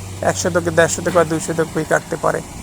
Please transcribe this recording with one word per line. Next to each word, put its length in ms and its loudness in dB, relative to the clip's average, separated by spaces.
এক 160 0
শতকে, 340 0
দেড় 180 6
শতক 240 -2
বা 120 6
দুই 160 -2
শতক 340 -2
ভুঁই 100 -2
কাটতে 320 0
পারে, 240 0